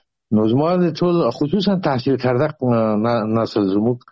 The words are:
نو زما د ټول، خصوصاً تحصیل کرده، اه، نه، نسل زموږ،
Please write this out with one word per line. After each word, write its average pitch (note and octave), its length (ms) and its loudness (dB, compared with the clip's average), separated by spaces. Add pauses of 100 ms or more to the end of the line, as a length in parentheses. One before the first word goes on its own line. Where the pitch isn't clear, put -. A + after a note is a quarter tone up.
(320)
نو G#2+ 160 2
زما D3 280 2
د F3 180 0
ټول، E3+ 360 0
خصوصاً F3+ 500 0
تحصیل C3+ 380 0
کرده، B2+ 280 0
اه، A#2 500 0
نه، A2+ 460 0
نسل G#2+ 220 0 (100)
زموږ، A2+ 240 0 (140)